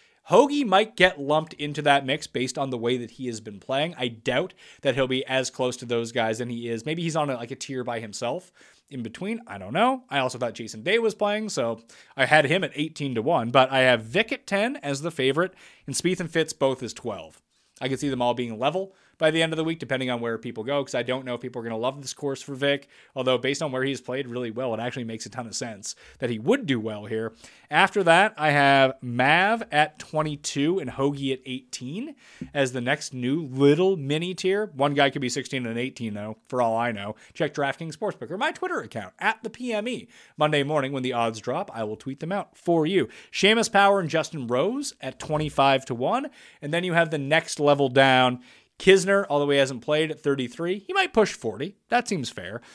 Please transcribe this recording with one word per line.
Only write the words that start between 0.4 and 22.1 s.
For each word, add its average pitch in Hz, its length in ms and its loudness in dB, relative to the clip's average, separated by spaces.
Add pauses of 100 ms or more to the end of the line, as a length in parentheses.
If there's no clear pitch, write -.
might 208 320 2
get 180 240 4
lumped 151 320 0
into 147 300 -6
that 139 200 6
mix 131 220 -4
based 127 320 -4
on 143 140 -4
the 123 80 -4
way 120 180 0
that 120 140 -10
he 127 160 -10
has 113 120 -6
been 107 200 -16
playing. 143 360 -2
I 127 120 -4
doubt 123 480 -2 (260)
that 131 140 0
he'll 131 120 2
be 131 200 -2
as 131 240 0
close 127 260 -2
to - 80 -14
those 117 260 -2
guys 113 280 0
than 123 100 -4
he 117 180 -8
is. 113 160 -4
Maybe 165 200 -4
he's 160 120 -4
on 151 140 0
a, 131 60 -4
like, 117 160 -10
a 135 40 -10
tier 127 280 -8
by 120 160 -6
himself 120 520 -8 (380)
in 131 140 -8
between. 196 420 -10
I 101 140 -12
don't 95 120 -12
know. 247 380 0
I 143 80 -4
also 127 220 -2
thought 117 160 -4
Jason 110 260 -12
Day 185 160 0
was 226 160 0
playing, 214 360 -2
so 117 300 -2 (360)
I 135 100 2
had 147 200 6
him 170 180 2
at 147 100 -4
eighteen 147 400 -4
to 113 80 0
one, 123 300 0
but 131 200 6
I 135 100 4
have 127 200 6
Vic 147 300 -2
at - 160 -6
ten 214 300 -2
as 139 260 -6
the 165 80 -4
favorite, 147 420 0 (320)
and 139 100 -8
Spieth 175 240 0
and 165 120 -8
Fitz 160 220 0
both 135 280 0
as 113 100 -6
twelve. 90 480 -12 (400)
I 131 80 -4
could 135 120 -4
see 143 100 -2
them 123 140 -2
all 123 100 2
being 120 240 -6
level 165 380 -2 (240)
by 156 120 4
the 165 100 2
end 160 100 0
of 160 60 -2
the 160 60 0
week, 160 160 -4
depending 127 320 -4
on 120 80 -2
where 117 180 -4
people 113 260 -10
go, 139 200 -2
'cause 135 100 -10
I 127 80 -2
don't 127 240 -4
know 127 80 -6
if 120 80 -8
people 123 180 -10
are 113 40 -8
gonna 113 120 -6
love 135 280 -4
this 131 100 -10